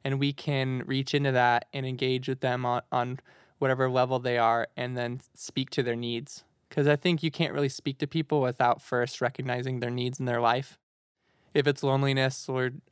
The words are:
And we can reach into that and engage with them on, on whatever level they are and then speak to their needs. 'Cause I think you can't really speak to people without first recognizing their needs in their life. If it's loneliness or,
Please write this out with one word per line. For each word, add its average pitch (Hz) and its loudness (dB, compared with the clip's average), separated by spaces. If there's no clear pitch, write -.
And 135 -2
we 143 2
can 131 -2
reach 135 -2
into 143 2
that 123 4
and 135 -6
engage 127 -2
with 131 -4
them 127 0
on, 120 0
on 123 -2
whatever 131 2
level 127 2
they 123 0
are 117 2
and 123 -4
then 123 -4
speak - -6
to 139 0
their 120 -2
needs. 120 -6
'Cause 143 0
I 147 6
think 165 0
you 160 0
can't - -2
really 143 2
speak 135 -6
to 147 -4
people 151 -2
without 123 2
first 123 -2
recognizing 127 -2
their 120 -2
needs 123 -4
in 131 -2
their 120 0
life. 120 0
If 143 4
it's 143 0
loneliness 135 2
or, 127 -2